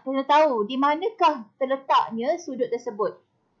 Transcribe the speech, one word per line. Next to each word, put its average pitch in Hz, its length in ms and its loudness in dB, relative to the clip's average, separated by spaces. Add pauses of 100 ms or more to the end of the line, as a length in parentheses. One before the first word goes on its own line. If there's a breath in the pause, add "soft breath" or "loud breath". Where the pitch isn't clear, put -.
kena 269 240 -4
tahu 285 400 4
di 254 80 -6
manakah 302 800 0
terletaknya 269 800 0
sudut 262 320 -6
tersebut. 220 480 -4 (440)